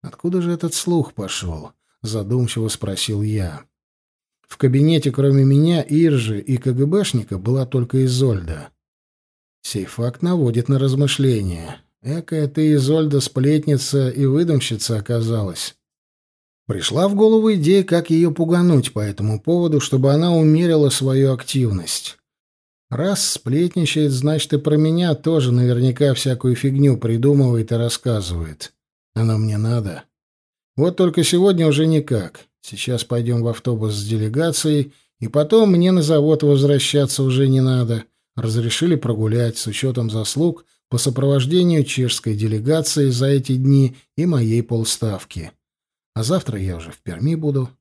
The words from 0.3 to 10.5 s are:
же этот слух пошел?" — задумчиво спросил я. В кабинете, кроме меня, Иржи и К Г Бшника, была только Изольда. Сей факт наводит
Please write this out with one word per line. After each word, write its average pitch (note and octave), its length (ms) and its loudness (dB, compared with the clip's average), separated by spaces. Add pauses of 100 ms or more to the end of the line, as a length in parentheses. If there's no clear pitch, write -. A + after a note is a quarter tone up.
же F3 100 -2
этот E3+ 220 -4
слух E3+ 400 -2
пошел?" — E2+ 580 -8 (300)
задумчиво A2 680 -2
спросил G2+ 540 -4
я. G2 400 -4 (800)
В - 160 -20
кабинете, C#3+ 520 2
кроме C#3 340 2
меня, D3+ 440 4
Иржи C#3+ 500 2
и B2+ 200 -4
К C3 140 -2
Г C3 140 0
Бшника, C3 520 -2
была B2 280 -2
только C3 380 -2
Изольда. G2+ 640 -2 (960)
Сей G2 240 -6
факт A#2+ 360 -6
наводит C#3 460 0